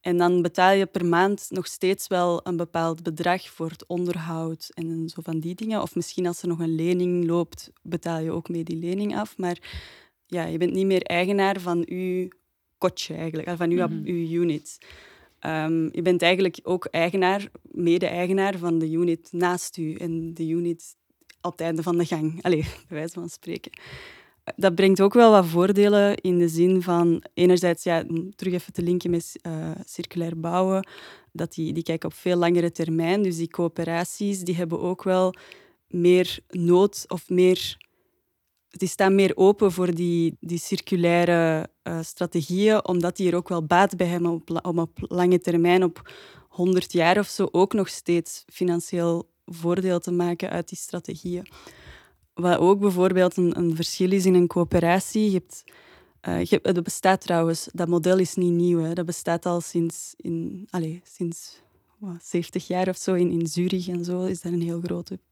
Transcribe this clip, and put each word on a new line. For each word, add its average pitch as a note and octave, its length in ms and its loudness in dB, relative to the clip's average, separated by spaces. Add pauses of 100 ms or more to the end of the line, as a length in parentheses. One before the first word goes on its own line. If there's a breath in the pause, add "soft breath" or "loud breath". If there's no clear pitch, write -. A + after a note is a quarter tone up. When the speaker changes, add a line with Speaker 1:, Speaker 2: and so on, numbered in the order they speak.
Speaker 1:
En F3 180 -2
dan F3 240 4
betaal F3+ 300 4
je G3 140 4
per F3+ 200 -4
maand F3+ 420 2
nog F#3 180 -6
steeds - 400 -4
wel F3 400 0
een F3+ 100 -4
bepaald E3 460 -4
bedrag F3 460 -2
voor E3 220 -8
het - 160 -20
onderhoud E3 880 -6
en E3 400 -6
zo E3+ 80 -14
van D#3+ 180 -6
die F3 140 -6
dingen. A3 280 -4
Of - 120 -8
misschien F3+ 320 -4
als E3+ 160 -6
er F3 60 -6
nog E3+ 100 -4
een E3 160 -2
lening F3 520 0
loopt, E3+ 440 -4 (120)
betaal E3 380 -6
je D#3+ 100 -4
ook E3 180 -8
mee E3 160 -6
die E3 120 -8
lening F#3+ 400 -4
af. G#3+ 220 -8
Maar F3 200 -4 (680 loud breath)
ja, E3+ 180 -6
je E3 140 -6
bent F3 140 0
niet F#3+ 140 0
meer F#3+ 160 2
eigenaar G3 580 0
van F3 180 -2 (100)
je F#3 400 -4 (500)
kotje - 360 -4
eigenlijk, D#3+ 420 -6
van E3+ 140 0
je F3 120 2
ap-, E3+ 80 0
Speaker 2:
Mhm. D#3+ 160 -8
Speaker 1:
je E3 280 -4
unit. E3+ 440 -2 (600 loud breath)
Ehm, D#3+ 540 -2
je F3 100 -6
bent F3 200 2
eigenlijk F3+ 400 2
ook F3+ 220 -2
eigenaar, F#3 640 0 (140)
mede-eigenaar F3+ 960 0
van E3+ 200 0
de D#3+ 120 -2
unit E3 420 -2
naast F3 440 -2
u D#3+ 180 -6
en E3 400 -6
de E3 140 -6
unit E3+ 480 -4 (440)
op F3 120 -6
het - 80 -12
einde E3 220 -2
van E3+ 160 0
de E3+ 60 2
gang. D#3 380 -4
Allee, D#3+ 200 0 (140)
<laughs> - 120 -20
bij D#3 100 -10
wijze D#3+ 160 -10
van F3 140 -10
spreken. - 440 -12 (840 loud breath)
Dat F#3 180 2
brengt F#3+ 260 4
ook G3 140 4
wel A#3 160 10
wat G3 160 8
voordelen G3+ 680 4
in F3+ 220 0
de F3 100 4
zin F3 340 2
van, E3+ 400 2 (120)
enerzijds, F3+ 500 4
ja, E3+ 240 0
om E3+ 260 -6
terug F#3 180 -4
even F3+ 200 -6
te E3+ 100 -6
linken F3 280 0
met, E3+ 320 -4
eh, D#3+ 280 -8 (140)
circulair E3+ 560 -8
bouwen, F#3 480 -2 (440 loud breath)
dat - 220 -8
die, D#3+ 180 -6
die D#3+ 100 -4
kijken E3 260 -4
op D#3+ 60 -12
veel F3+ 220 -2
langere F3 360 2
termijn. E3 500 0
Dus F3+ 140 -2
die E3 120 -6
coöperaties, F3 920 -4
die F3+ 140 -4
hebben E3+ 260 -4
ook F3+ 220 -6
wel F#3 320 2 (540 loud breath)
meer F3+ 500 2 (100)
nood F3+ 600 2
of - 200 -10
meer, F3+ 480 2 (920)
die F#3 200 -4
staan F#3+ 260 4
meer G3 220 4
open G3+ 360 4
voor F3+ 220 0
die, E3+ 460 0
die E3+ 180 -6
circulaire, E3+ 1120 2 (140)
eh, E3 200 -8
strategieën, F3+ 840 0
omdat F3 300 0
die F#3 140 0
er E3+ 60 0
ook F3 120 -4
wel E3+ 160 -4
baat F3+ 320 4
bij F3+ 100 0
hebben F3 240 0
op E3 180 -6
la-, E3 140 -2
om E3+ 160 -2
op E3 220 -4
lange F3+ 380 2
termijn, F3 460 4
op - 280 -4 (360 loud breath)
honderd F3+ 440 0
jaar F3 260 4
of G3+ 100 0
zo, - 220 -4
ook F#3+ 220 2
nog G3 160 0
steeds - 640 -4
financieel E3+ 760 -2 (180)
voordeel F3 540 -2
te F3 120 -8
maken F3 380 -2
uit E3+ 180 -6
die F3+ 100 -14
strategieën. F3 680 -10 (880 loud breath)
Wat F3 240 2
ook G3 220 6
bijvoorbeeld F#3 560 2
een, F3 220 2
een E3+ 180 2
verschil F#3 360 0
is F#3+ 140 2
in F#3+ 80 6
een F3 120 6
coöperatie, F3 840 2
je - 20 0
hebt, - 320 -6 (560 soft breath)
eh, F3 200 -4
je F3+ 220 2
hebt, F#3+ 120 2
dat F3 100 0
bestaat F#3+ 360 0
trouwens, E3 520 -2
dat E3+ 160 -4
model F3 300 2
is F3+ 160 0
niet F3 180 2
nieuw, F3 280 2
hè. D#3+ 140 -2
Dat F3 120 -4
bestaat E3+ 400 -4
al F3 140 -2
sinds, - 560 -6
in, F3 540 -8
allee, E3 340 -6
sinds, - 560 -10 (380)
wat, F3 260 -12
zeventig - 420 -6
jaar F#3 220 0
of F#3 80 -4
zo - 180 -2
in, F3 160 2
in E3+ 160 -2
Zurich F3+ 420 -2
en F3 160 -4
zo F3+ 200 -4
is F#3 160 -4
daar E3+ 120 -6
een E3+ 100 -2
heel E3+ 180 -4
grote F3 380 -8 (140)